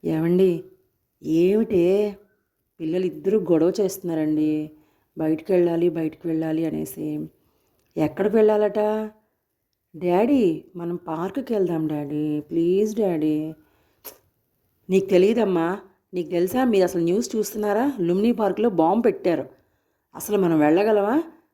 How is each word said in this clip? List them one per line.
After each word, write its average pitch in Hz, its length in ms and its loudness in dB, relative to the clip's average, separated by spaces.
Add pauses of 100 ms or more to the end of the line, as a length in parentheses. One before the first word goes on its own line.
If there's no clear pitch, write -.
ఏమండి, 170 580 2 (600)
ఏమిటే, 196 920 2 (640)
పిల్లలిద్దరూ 180 600 -2
గొడవ 170 320 2 (100)
చేస్తున్నారండి, 156 880 -2 (460)
బయటికి 160 340 -2
వెళ్ళాలి, 175 380 2
బయటికి 160 380 -6
వెళ్ళాలి 160 380 -2
అనేసి. 156 540 -6 (760)
ఎక్కడికి 190 380 0
వెళ్ళాలట? 214 440 4 (1160)
డాడీ, 185 680 2 (120)
మనం 175 200 -8
పార్కుకి 175 580 -6
వెళ్దాం 170 340 0
డాడీ, 151 520 -4
ప్లీజ్ 185 560 0
డాడీ. 156 580 -2 (1400)
నీకు 190 160 2
తెలియదమ్మా, 190 760 2 (340)
నీకు 175 160 -6
తెలుసా, 185 340 -2
మీరు 208 200 2
అసలు 180 180 0
న్యూస్ 190 340 -2
చూస్తున్నారా? 214 640 -2
లుంబిని 190 320 2
పార్కులో 214 380 0
బాంబు 180 320 2
పెట్టారు. 185 440 0 (720)
అసలు 208 220 -4
మనం 170 220 2
వెళ్ళగలమా? 208 640 2 (300)